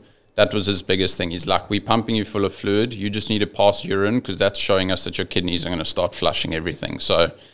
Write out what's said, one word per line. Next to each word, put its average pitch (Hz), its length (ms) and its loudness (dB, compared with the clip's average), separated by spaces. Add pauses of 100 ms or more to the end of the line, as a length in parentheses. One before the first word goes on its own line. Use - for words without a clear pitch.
(340)
That 104 220 4
was 101 100 0
his 98 160 0
biggest 95 360 0
thing. 90 120 -2
He's 87 160 -6
like, 92 240 0
"We're 104 120 0
pumping 113 340 0
you 107 100 0
full 101 200 -2
of 95 100 -2
fluid, 110 400 0
you 101 160 -4
just 107 180 -6
need 107 100 2
to 101 80 2
pass 101 380 2
urine 101 360 2
'cause 95 160 -6
that's 98 220 2
showing 95 320 2
us 90 120 -2
that - 160 -6
your 92 80 -2
kidneys 87 380 -2
are 90 40 -4
gonna 82 160 -2
start - 300 -2
flushing 80 400 0
everything." - 440 -6
So 82 320 2 (220)